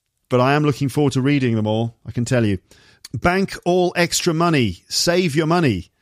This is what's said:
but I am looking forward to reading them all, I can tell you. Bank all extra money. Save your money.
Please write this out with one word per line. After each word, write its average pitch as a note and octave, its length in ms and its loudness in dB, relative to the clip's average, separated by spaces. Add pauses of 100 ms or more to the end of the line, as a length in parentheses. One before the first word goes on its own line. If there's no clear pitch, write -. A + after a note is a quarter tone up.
(280)
but B2+ 100 2
I C3 140 2
am D3+ 100 2
looking C#3+ 240 0
forward C#3 260 0
to C3+ 80 0
reading C3 340 0
them G#2+ 120 0
all, A2+ 380 -2
I - 80 -14
can A#2+ 100 -4
tell A#2+ 220 0
you. G2+ 140 0 (540)
Bank F3+ 520 -2
all F3+ 320 2
extra E3+ 360 0
money. D#3 540 0
Save F3 480 0
your D#3 120 0
money. D3+ 440 0 (100)